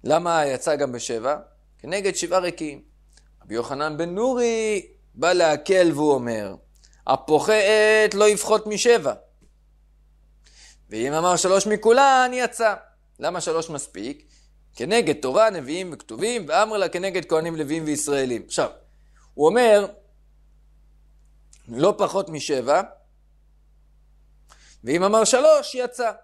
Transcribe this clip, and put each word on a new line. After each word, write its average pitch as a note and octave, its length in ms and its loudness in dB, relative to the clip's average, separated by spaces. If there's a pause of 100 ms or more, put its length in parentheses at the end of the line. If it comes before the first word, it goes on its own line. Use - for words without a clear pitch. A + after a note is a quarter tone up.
למה D#3+ 420 0
יצא C#3 300 -2
גם C#3 160 -4
בשבע? A#2+ 480 -6 (380)
כנגד F#3+ 380 -6
שבעה F3 240 -2
ריקים. E3 520 -8 (520)
רבי G#2 120 -12
יוחנן C#3+ 420 -6
בן E3+ 120 -6
נורי A3+ 800 -2 (260)
בא E3 200 0
להקל F3 600 2
והוא D3 200 2
אומר, A2+ 420 -4 (520)
"הפוחת G#3+ 1040 4
לא G#3 160 4
יפחות G#3+ 380 0
משבע. G#3 460 2 (1800)
ואם A#2 240 -4
אמר E3+ 220 2
שלוש F#3+ 320 2
מכולן, B3+ 680 4
יצא." A#3 420 -2 (440)
למה E3+ 220 -6
שלוש E3 280 -4
מספיק? C3+ 580 -12 (480)
כנגד F3+ 460 -2
תורה, F#3+ 280 2
נביאים F3 440 -8
וכתובים, F#3 540 -6
ואמר G#3 300 0
לה, F#3 120 -2
"כנגד F3+ 360 -6
כהנים, E3 300 -2
לוויים D#3 300 -6
וישראלים." C#3 600 -4
עכשיו, - 260 -4 (600)
הוא - 120 0
אומר, G#3 420 4 (1800)
"לא D3 300 0
פחות F#3+ 320 -2
משבע, C#3+ 520 -2 (2000)
ואם D#3 200 -2
אמר G#3+ 200 4
שלוש, C#4+ 520 4
יצא." B3 360 -6 (120)